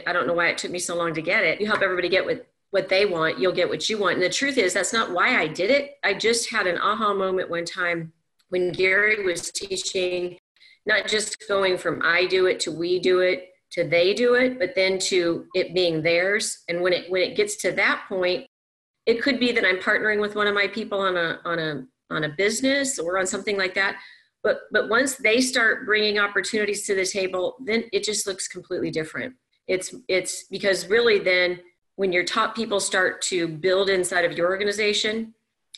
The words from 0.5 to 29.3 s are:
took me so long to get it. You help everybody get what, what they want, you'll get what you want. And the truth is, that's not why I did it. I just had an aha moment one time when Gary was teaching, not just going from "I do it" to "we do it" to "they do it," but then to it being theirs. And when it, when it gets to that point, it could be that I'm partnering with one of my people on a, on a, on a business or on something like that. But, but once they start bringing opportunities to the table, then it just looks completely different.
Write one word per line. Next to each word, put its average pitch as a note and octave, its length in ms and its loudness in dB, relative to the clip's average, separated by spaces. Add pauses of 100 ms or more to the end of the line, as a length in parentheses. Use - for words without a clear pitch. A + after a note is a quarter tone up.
took - 140 -8
me F3+ 80 -4
so F3+ 160 -4
long E3+ 180 -2
to D#3 80 -4
get F#3+ 220 0
it. D#3+ 180 0
You G#3+ 60 -2
help G#3 140 0
everybody F3+ 280 0
get F#3 160 2
what, - 200 -4 (260)
what F#3 180 0
they F#3+ 160 4
want, D#3+ 340 0
you'll F3+ 140 2
get E3+ 160 0
what D#3 200 -4
you A3 80 -2
want. F#3 180 2
And F3+ 80 0
the F3+ 60 2
truth C#4 280 -2
is, F#3 160 2
that's F#3 200 -2
not A3+ 180 -2
why G#3 260 2
I F3 100 0
did E3+ 240 0
it. C#4 220 2 (100)
I G3 100 2
just A3+ 380 0
had G#3+ 160 0
an F3 100 0
aha G#3 360 0
moment F#3+ 360 0
one E3+ 160 -4
time E3+ 480 -4 (360)
when F3+ 220 0
Gary G3+ 520 2
was E3+ 280 -2
teaching, F3+ 880 -4 (480)
not G#3 220 0
just G#3 300 -2 (100)
going F#3+ 300 2
from E3 260 -4
"I E3+ 240 2
do F#3 200 4
it" F3+ 140 0
to E3+ 100 -4
"we F3 280 0
do F3+ 200 4
it" F#3 300 0 (220)
to F3 120 -2
"they E3+ 300 4
do A#3+ 220 4
it," B3+ 240 2
but F3+ 160 -2
then F#3+ 240 2
to E3+ 460 0 (100)
it F3+ 180 0
being E3+ 280 2
theirs. F#3 640 0
And E3+ 140 -2
when F3+ 120 2
it, E3+ 160 -4
when F#3 140 2
it - 120 -2
gets G#3 220 0
to F#3 160 -2
that A3+ 340 0
point, F3+ 380 -2 (600)
it A3+ 160 2
could C4+ 180 0
be A#3+ 120 2
that G#3+ 140 2
I'm F#3 120 4
partnering G#3 440 0
with G#3 140 -4
one G#3 120 2
of G3+ 80 2
my G3+ 120 2
people G#3 320 -4
on F#3+ 180 0
a, E3 280 -2
on E3+ 140 -2
a, D3+ 260 -4 (260)
on D#3+ 140 -2
a D3+ 40 -2
business B3+ 680 0
or F3+ 180 -2
on F#3 80 2
something G3+ 320 -4
like F#3 180 -2
that. G3 220 0 (460)
But, G3+ 180 2 (100)
but G#3 180 0
once B3+ 260 2
they A3 260 2
start A#3+ 460 2
bringing G#3 320 2
opportunities G3+ 680 -2
to G3+ 80 0
the F#3+ 100 0
table, F#3 600 -2
then A3+ 260 -2
it G3 120 0
just G#3 240 -2
looks F#3+ 200 -6
completely E3+ 440 -6
different. D#3 420 -6 (340)